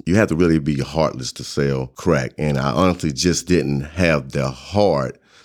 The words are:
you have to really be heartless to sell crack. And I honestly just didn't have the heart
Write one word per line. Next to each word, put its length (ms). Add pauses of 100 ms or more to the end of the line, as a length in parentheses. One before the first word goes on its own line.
you 100
have 120
to 80
really 240
be 200
heartless 540
to 100
sell 440
crack. 500
And 220
I 120
honestly 400
just 360
didn't 340
have 500
the 180
heart 680 (260)